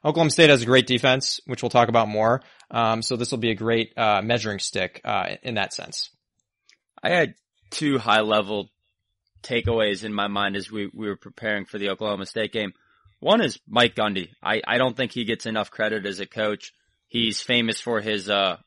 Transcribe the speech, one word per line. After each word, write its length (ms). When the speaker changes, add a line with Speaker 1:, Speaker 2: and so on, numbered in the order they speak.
Speaker 1:
Oklahoma 280
State 180
has 140
a 20
great 200
defense, 600
which 180
we'll 60
talk 180
about 220
more. 320
Um, 320
so 140
this 160
will 60
be 140
a 40
great, 400
uh, 260
measuring 380
stick, 460
uh, 380
in 100
that 200
sense. 360
Speaker 2:
I 100
had 240
two 300
high-level 720
takeaways 600
in 100
my 140
mind 300
as 120
we, 240
we 140
were 80
preparing 480
for 140
the 140
Oklahoma 340
State 260
game. 220
One 180
is 260
Mike 300
Gundy. 360
I, 240
I 100
don't 200
think 160
he 100
gets 220
enough 260
credit 340
as 140
a 60
coach. 480
He's 340
famous 380
for 220
his, 280
uh, 380